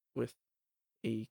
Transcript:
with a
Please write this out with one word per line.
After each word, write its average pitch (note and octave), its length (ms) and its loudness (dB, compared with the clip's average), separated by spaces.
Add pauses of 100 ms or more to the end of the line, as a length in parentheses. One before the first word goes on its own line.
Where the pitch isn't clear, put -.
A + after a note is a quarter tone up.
(160)
with A#2+ 180 0 (720)
a A2 240 0